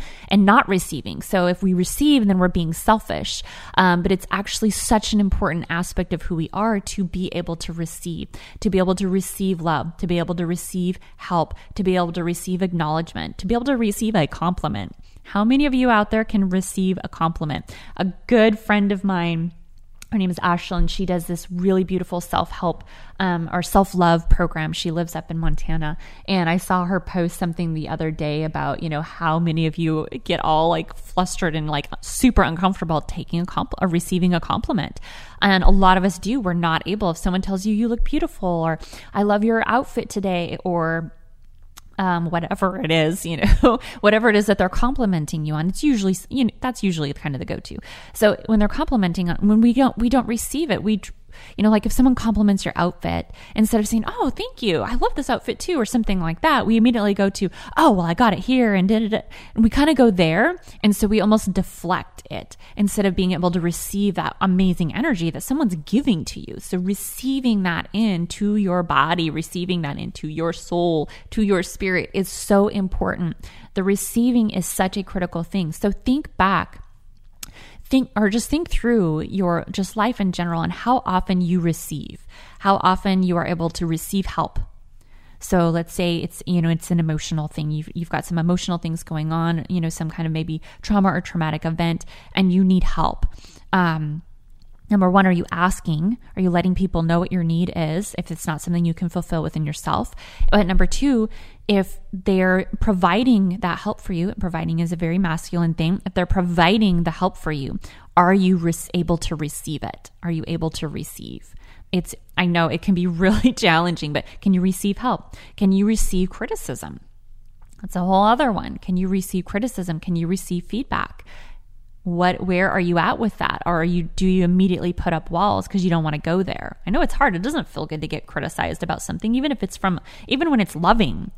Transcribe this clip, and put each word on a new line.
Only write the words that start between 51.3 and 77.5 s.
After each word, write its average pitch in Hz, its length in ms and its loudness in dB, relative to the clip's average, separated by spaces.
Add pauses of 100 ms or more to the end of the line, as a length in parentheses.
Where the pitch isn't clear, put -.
you - 80 -2
know, 214 60 6
like, 214 160 4
if 220 60 0
someone 254 240 6
compliments 208 500 2
your - 100 -4
outfit, - 560 -2 (240)
instead 220 240 2
of 214 80 0
saying, 220 200 0
"Oh, 415 280 -2
thank 480 260 -10
you, 175 200 0
I - 140 -2
love 466 200 2
this 294 140 -4
outfit 214 300 -4
too," 349 200 -2
or 214 60 0
something 214 340 0
like 165 220 -4
that, 294 240 2
we 226 120 4
immediately 220 360 4
go 196 160 2
to, 196 200 -4 (260)
"Oh, 311 160 6
well, 185 140 2
I 165 80 0
got 226 200 4
it - 60 -4
here," 240 340 2
and 185 140 2
da, 220 120 2
da, 226 80 -2
da. 208 140 -2 (320)
And 226 100 2
we 220 60 6
kinda 294 240 4
go 247 160 6
there. 185 500 2 (240)
And 208 120 4
so 214 120 0
we 214 140 4
almost 214 320 2
deflect - 800 -4
it - 260 -12 (180)
instead 202 300 2
of 185 100 2
being 185 160 2
able 180 200 0
to 175 100 0
receive 185 540 -2
that 160 260 -4
amazing 180 520 2
energy 190 380 0
that 131 100 -8
someone's 262 340 0
giving 190 500 0
to - 140 -12
you. - 200 -14
So - 180 -6
receiving 220 840 -2
that 170 300 -2
into 202 640 0
your 180 280 2
body, 160 460 2
receiving 175 520 -4
that 143 160 -6
into - 300 -10
your 160 260 -4
soul, 170 560 -2 (220)
to 226 100 -2
your 196 220 2
spirit 185 500 -4
is 190 160 -2
so 202 380 2
important. 185 720 -4 (360)
The 190 100 -2
receiving 226 640 2
is - 160 -4
such - 320 -2
a 196 60 -4
critical 175 400 -6
thing. 165 280 -4
So 202 200 -2
think 254 460 -2
back. 190 460 0 (1000)